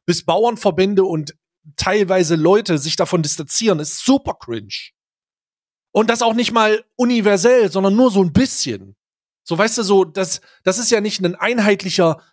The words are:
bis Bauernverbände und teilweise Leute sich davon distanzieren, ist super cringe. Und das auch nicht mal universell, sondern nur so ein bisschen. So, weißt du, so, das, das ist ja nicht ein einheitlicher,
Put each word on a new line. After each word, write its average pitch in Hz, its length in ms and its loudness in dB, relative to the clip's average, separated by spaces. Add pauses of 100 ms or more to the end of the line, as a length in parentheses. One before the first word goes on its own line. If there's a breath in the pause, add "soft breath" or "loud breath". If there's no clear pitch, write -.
bis 175 200 -2
Bauernverbände 196 800 0
und 160 320 -6 (400)
teilweise 185 580 0
Leute 175 440 2
sich 151 180 -6
davon 175 260 -2
distanzieren, 160 560 -2
ist - 260 -4
super 269 300 0
cringe. 107 560 -12 (1000)
Und 220 180 2
das 233 120 -2
auch 233 120 2
nicht 233 180 -2
mal 214 320 2 (120)
universell, 226 760 2
sondern 190 240 0
nur 247 160 4
so 196 120 2
ein 175 100 0
bisschen. 107 640 -2 (460)
So, - 140 -6
weißt 220 220 0
du, 240 40 -2
so, 196 220 2
das, 175 380 -6 (200 soft breath)
das 185 140 0
ist 240 140 -2
ja 226 100 2
nicht 208 240 -4
ein 175 100 -2
einheitlicher, 196 840 0 (120)